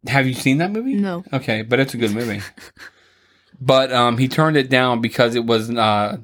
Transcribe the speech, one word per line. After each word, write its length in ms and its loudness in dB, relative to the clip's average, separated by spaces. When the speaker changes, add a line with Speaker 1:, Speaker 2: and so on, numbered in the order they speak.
Speaker 1:
Have 200 2
you 80 0
seen 240 0
that 120 0
movie? 240 -4
Speaker 2:
No. 380 -2
Speaker 1:
Okay, 300 -2
but 180 0
it's 140 -2
a 40 -8
good 140 0
movie. 340 -6
Speaker 2:
<laughs> 60 -18
Speaker 1:
But, 320 2
um, 260 2
he 80 2
turned 300 2
it 120 2
down 320 2
because 360 0
it 100 -2
was, 240 0
uh, 540 0